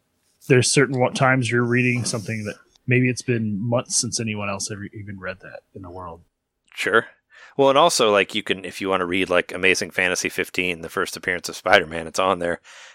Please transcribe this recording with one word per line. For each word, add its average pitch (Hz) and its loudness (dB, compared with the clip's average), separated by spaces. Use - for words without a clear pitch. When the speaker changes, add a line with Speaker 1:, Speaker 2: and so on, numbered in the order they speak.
Speaker 1:
there's 127 6
certain 135 2
wa-, 123 2
times 131 2
you're 120 2
reading 123 2
something 110 -6
that 104 -8
maybe 123 4
it's 120 -6
been 110 -2
months 120 -2
since 113 -4
anyone 107 -6
else 98 -6
ever 101 -10
even 101 -14
read 92 -10
that - -18
in 98 -16
the 90 -16
world. 85 -14
Speaker 2:
Sure. 110 0
Well, 139 6
and 135 4
also, 151 4
like, 101 2
you 104 -4
can, 95 -4
if - -12
you 95 -2
wanna 92 0
read, 90 0
like, 87 2
Amazing 90 2
Fantasy 90 -2
fifteen, 90 -4
the 82 -10
first - -4
appearance 90 -6
of 82 -12
Spider-Man, 82 2
it's 78 -6
on 95 2
there, 87 -2